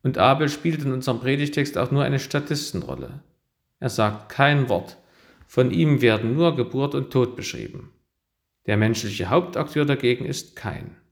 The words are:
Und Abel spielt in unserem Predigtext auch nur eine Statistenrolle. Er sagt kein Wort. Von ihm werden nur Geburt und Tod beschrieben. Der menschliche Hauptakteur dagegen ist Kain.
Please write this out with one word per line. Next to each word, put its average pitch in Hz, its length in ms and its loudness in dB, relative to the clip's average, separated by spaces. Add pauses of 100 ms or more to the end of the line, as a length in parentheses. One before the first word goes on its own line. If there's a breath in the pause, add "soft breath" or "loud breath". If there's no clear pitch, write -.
Und 135 160 0
Abel 143 300 4
spielt 156 340 -4
in 135 80 0
unserem 127 280 -2
Predigtext 143 600 -2
auch 127 100 0
nur 139 140 2
eine 135 160 0
Statistenrolle. 139 1040 -6 (560)
Er 120 100 -2
sagt 104 400 0
kein 139 400 2
Wort. - 280 -2 (500 soft breath)
Von 127 240 2
ihm 151 320 4
werden 113 320 2
nur 165 200 4
Geburt 135 380 -2
und 139 160 -4
Tod 127 260 0
beschrieben. - 560 -12 (760)
Der 104 100 2
menschliche 107 540 0
Hauptakteur 147 540 0
dagegen 123 400 0
ist - 300 -8
Kain. - 400 -10 (160)